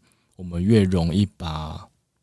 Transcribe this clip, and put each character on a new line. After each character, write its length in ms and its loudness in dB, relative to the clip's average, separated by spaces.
我 60 -16
们 220 -6
越 180 6
容 320 0
易 120 2
把 500 -10